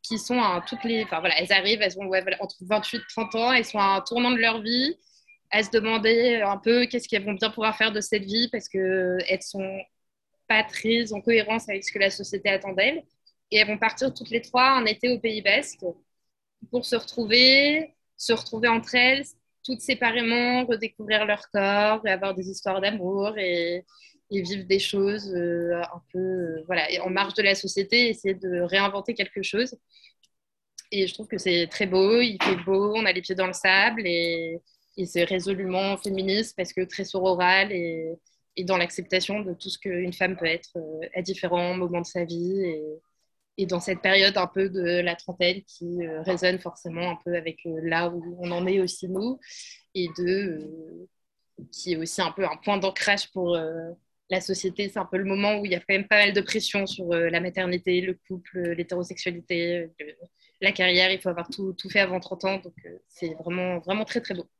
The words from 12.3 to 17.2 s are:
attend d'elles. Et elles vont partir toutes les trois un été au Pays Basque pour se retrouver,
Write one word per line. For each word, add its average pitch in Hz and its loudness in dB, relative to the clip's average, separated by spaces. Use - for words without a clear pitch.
attend 196 -2
d'elles. 240 2
Et 214 4
elles 214 6
vont 214 -2
partir 240 0
toutes - -14
les 233 -2
trois 254 4
un 254 4
été 214 0
au 240 2
Pays 214 -2
Basque 208 0
pour 240 -4
se 240 0
retrouver, 262 4